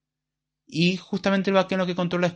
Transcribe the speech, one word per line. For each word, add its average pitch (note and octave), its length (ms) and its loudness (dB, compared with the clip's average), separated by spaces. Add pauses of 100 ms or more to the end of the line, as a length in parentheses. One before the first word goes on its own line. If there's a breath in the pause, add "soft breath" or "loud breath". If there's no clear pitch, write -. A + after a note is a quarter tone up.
(640)
Y F3 320 0
justamente G3 520 -2
el G3 60 2
backend F#3 260 2
lo F3 60 -2
que F3+ 80 -4
controla F3 320 -2
es E3+ 80 -4